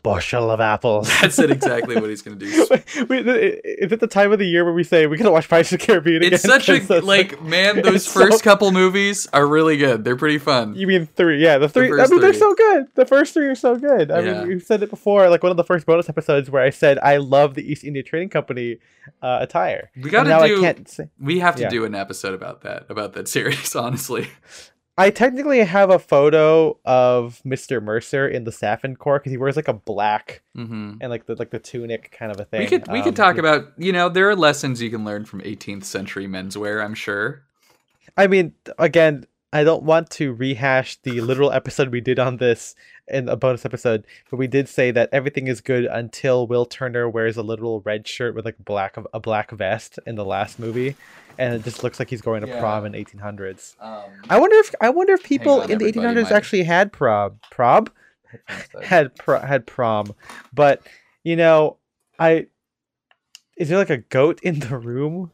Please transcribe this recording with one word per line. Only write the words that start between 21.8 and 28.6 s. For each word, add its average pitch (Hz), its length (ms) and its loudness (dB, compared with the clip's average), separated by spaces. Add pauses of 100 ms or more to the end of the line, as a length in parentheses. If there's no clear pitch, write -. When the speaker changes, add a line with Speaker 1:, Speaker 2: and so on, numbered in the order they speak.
Speaker 2:
an 101 100 -8
episode 98 400 -8
about 90 260 -14
that, - 260 -14
about 101 260 -10
that - 140 -12
series, 127 480 -4
<laughs> - 0 -
honestly. 120 520 -6 (720)
Speaker 1:
I 196 120 4
technically 262 480 0
have 190 320 4
a 175 80 6
photo 156 840 2
of 123 600 0
Mister 131 340 -6
Mercer 117 480 -4
in 123 180 -8
the 113 60 -8
Safin 117 460 -6